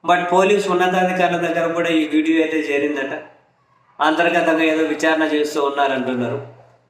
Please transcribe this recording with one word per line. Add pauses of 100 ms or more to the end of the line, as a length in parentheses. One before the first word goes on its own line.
But
పోలీస్
ఉన్నతాధికారుల
దగ్గర
కూడా
ఈ
వీడియో
అయితే
చేరిందట. (760)
అంతర్గతంగా
ఏదో
విచారణ
చేస్తూ
ఉన్నారంటున్నారు. (420)